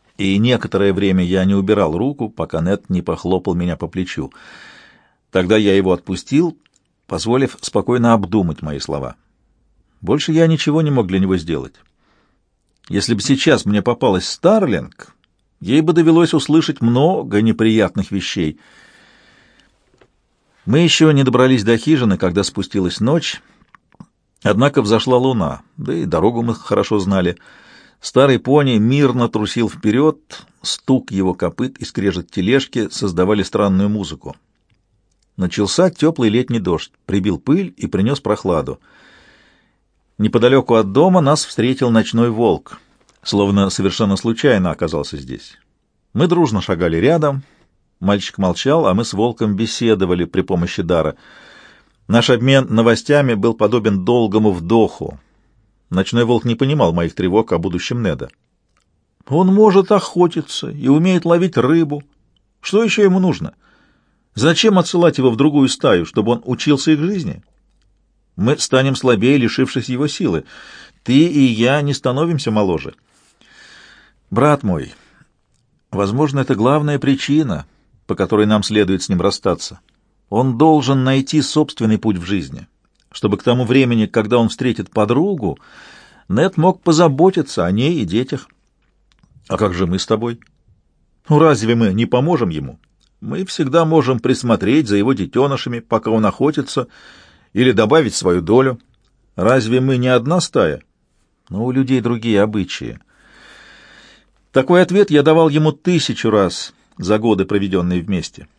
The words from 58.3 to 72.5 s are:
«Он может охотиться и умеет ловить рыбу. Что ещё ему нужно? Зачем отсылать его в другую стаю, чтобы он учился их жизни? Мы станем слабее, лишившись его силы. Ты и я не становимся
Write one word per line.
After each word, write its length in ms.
«Он 260
может 380
охотиться 800
и 180
умеет 380
ловить 320
рыбу. 460
Что 220
ещё 200
ему 160
нужно? 340
Зачем 440
отсылать 380
его 120
в 60
другую 340
стаю, 360
чтобы 280
он 120
учился 460
их 80
жизни? 440
Мы 220
станем 380
слабее, 420
лишившись 520
его 180
силы. 380
Ты 240
и 140
я 400
не 120
становимся 580